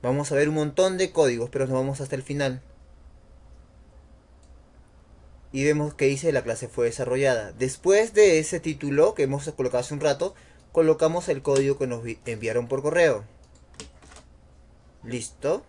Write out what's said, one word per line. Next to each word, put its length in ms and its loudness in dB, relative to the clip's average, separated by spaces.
Vamos 320 -4
a 20 -4
ver 140 2
un 80 -2
montón 420 0
de 140 -2
códigos, 380 0
pero 160 -4
nos 80 -4
vamos 260 -2
hasta 160 -8
el 80 -10
final. 360 -4
Y 120 -2
vemos 300 0
que 120 0
dice: 260 0
"La 100 0
clase 240 -6
fue 200 -2
desarrollada". 680 -2
Después 600 2
de 280 6
ese 180 -6
título 560 0
que 80 -2
hemos 300 -4
colocado 260 -2
hace 160 -6
un 60 -8
rato, 340 0
colocamos 560 2
el 140 -2
código 360 2
que 80 -2
nos 160 -8
vi-, 240 -10
enviaron 400 -4
por 160 -4
correo. 400 2
Listo. 640 -6